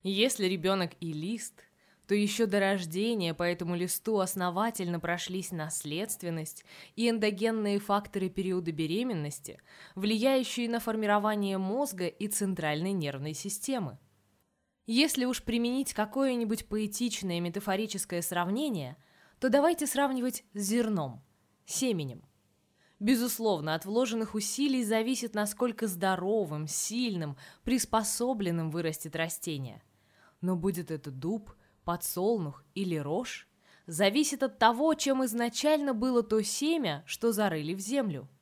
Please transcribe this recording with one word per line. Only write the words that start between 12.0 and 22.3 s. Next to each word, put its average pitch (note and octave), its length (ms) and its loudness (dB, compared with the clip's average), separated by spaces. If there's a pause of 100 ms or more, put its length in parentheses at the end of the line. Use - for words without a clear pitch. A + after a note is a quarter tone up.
и - 180 -6
центральной F3 640 0
нервной D3 420 -2
системы. G3+ 680 -4 (840)
Если C4 380 4
уж B3+ 200 0
применить A#3+ 500 0
какое-нибудь A#3 720 0
поэтичное G#3 720 -2
метафорическое F#3+ 840 -2
сравнение, F3 760 -2 (420)
то B3+ 120 2
давайте D4 360 4
сравнивать C4 560 0 (100)
с G3+ 100 -6
зерном, G3 600 0 (420)
семенем. D#3+ 600 -2 (760)